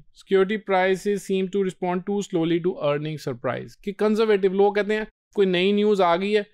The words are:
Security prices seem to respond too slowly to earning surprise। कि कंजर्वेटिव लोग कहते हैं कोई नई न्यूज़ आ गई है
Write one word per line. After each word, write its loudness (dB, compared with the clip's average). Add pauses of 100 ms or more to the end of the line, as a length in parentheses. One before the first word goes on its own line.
(180)
Security 0
prices 0
seem -2
to 0
respond -4
too -2
slowly 0
to -2
earning -2
surprise। -8
कि -8
कंजर्वेटिव 2
लोग 2
कहते 0
हैं -4 (280)
कोई 2
नई 2
न्यूज़ 2
आ 4
गई -2
है 0